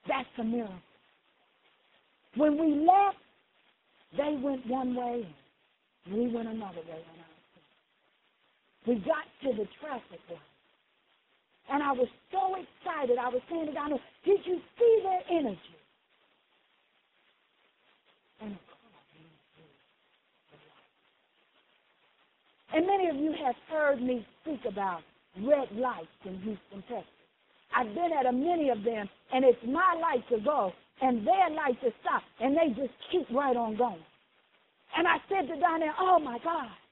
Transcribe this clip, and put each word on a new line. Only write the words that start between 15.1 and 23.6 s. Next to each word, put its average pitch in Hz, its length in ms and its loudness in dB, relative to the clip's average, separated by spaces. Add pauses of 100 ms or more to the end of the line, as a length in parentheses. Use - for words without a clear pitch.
energy?" 262 460 -2 (2750)
And, 208 180 -12
course, - 2000 -20 (2250)
and 339 120 4
many 381 220 2
of 294 80 -2
you 302 160 -2
have 262 240 -2 (120)